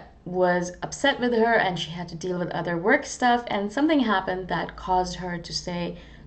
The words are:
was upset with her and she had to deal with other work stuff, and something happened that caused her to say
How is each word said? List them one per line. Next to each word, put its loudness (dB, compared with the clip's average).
was 2
upset 0
with 2
her 4
and 2
she -6
had -8
to -12
deal -4
with -2
other -2
work 2
stuff, 2
and -2
something 4
happened 0
that -4
caused 0
her -6
to -10
say -6